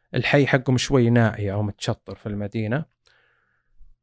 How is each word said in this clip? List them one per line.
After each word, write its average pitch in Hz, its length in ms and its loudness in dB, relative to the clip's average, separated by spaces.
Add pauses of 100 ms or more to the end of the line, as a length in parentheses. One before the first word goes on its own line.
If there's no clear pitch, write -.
(140)
الحي 135 340 2
حقهم 127 300 0
شوي 120 320 2
نائي 110 420 2
أو 104 120 -2
متشطر 101 520 -8
في - 100 -18
المدينة." 107 600 -6 (1160)